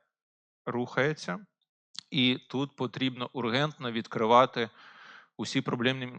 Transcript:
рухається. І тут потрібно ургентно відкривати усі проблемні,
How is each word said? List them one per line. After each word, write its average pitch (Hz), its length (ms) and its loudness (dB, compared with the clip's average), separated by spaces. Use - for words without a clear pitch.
рухається. 123 720 -2
І 127 280 2
тут 139 280 -4
потрібно 127 560 -4
ургентно 127 600 -2
відкривати 117 800 4
усі 117 240 -2
проблемні, 127 460 0